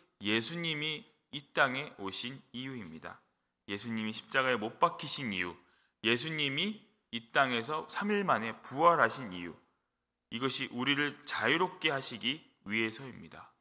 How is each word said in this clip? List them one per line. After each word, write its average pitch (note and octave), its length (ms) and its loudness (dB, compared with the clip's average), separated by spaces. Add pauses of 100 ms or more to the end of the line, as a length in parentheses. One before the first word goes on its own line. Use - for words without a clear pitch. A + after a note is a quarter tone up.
(200)
예수님이 D3+ 840 -2 (280)
이 D3 200 -12
땅에 C#3 460 0
오신 A#2+ 420 -6 (120)
이유입니다. A#2 680 -10 (460)
예수님이 A2 460 -2
십자가에 B2+ 440 2
못 A2 220 -4
박히신 D3 540 0
이유, F2+ 240 -2 (480)
예수님이 D3+ 800 0 (240)
이 A#2 220 -8
땅에서 C3+ 580 2
삼 G#3 200 -2
일 G3+ 140 2
만에 A#2 380 2
부활하신 C3+ 680 4
이유, F2 220 -8 (760)
이것이 B2+ 420 -2
우리를 C#3 520 0
자유롭게 D#3 640 0
하시기 C3 540 -4 (220)
위해서입니다. G#2+ 840 -6 (100)